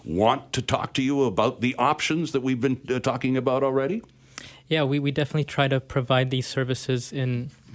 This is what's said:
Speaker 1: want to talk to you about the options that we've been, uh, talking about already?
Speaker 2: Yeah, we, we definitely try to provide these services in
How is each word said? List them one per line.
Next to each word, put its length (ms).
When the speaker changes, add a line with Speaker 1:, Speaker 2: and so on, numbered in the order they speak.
Speaker 1:
want 480
to 80
talk 340
to 80
you 200
about 380
the 160
options 560
that 80
we've 200
been, 280
uh, 100
talking 380
about 260
already? 400
Speaker 2:
Yeah, 160
we, 160
we 140
definitely 320
try 240
to 100
provide 520
these 160
services 680
in 380